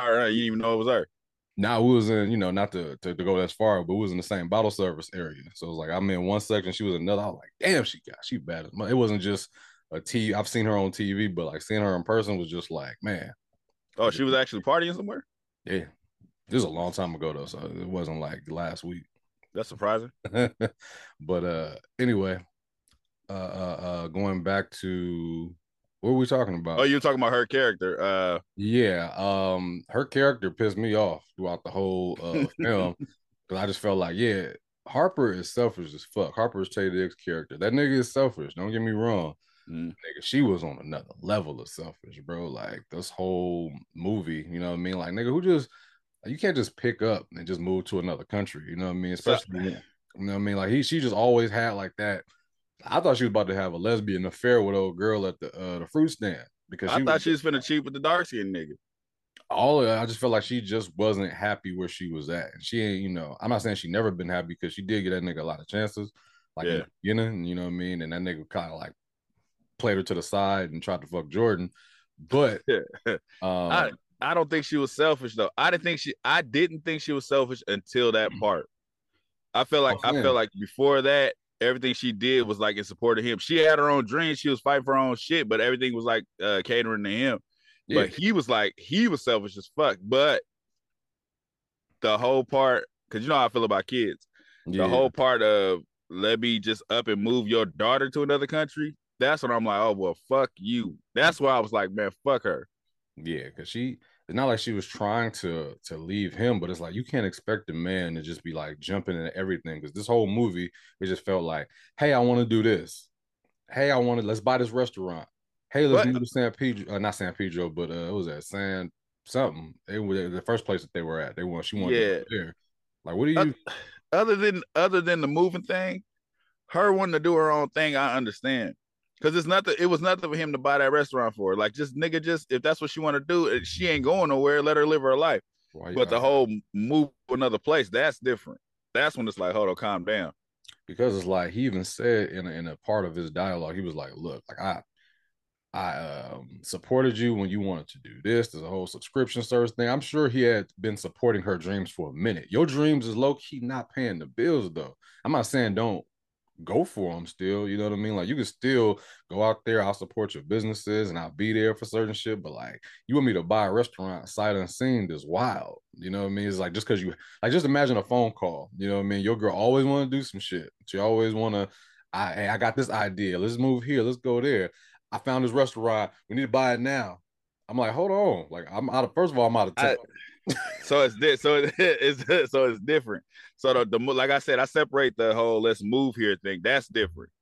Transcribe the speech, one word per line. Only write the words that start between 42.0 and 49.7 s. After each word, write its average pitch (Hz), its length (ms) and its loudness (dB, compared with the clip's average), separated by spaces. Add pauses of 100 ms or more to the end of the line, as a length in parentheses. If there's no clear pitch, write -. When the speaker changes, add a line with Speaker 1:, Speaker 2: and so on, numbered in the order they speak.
Speaker 2:
bro. 85 240 -8
Like, 55 420 -12
this 87 200 -10
whole 90 640 -4 (220)
movie, 82 540 -4
you 87 120 -8
know 87 100 -4
what 87 60 -4
I - 20 -6
mean? 92 200 -4
Like, 85 140 -6
nigga, 117 180 -2
who 170 120 0
just, 165 260 2 (580)
you 135 120 -8
can't 185 180 0
just 120 200 -2
pick 120 260 -2
up 107 300 0
and 82 140 -14
just 87 140 -4
move 92 260 0
to 98 140 -4
another 87 240 -4
country, 95 440 -6
you 85 80 -10
know 92 100 -4
what 92 60 -4
I - 20 -4
mean? 90 220 -4
Speaker 1:
So - 160 0
Speaker 2:
Especially 92 280 -2
when, 92 220 -6 (340)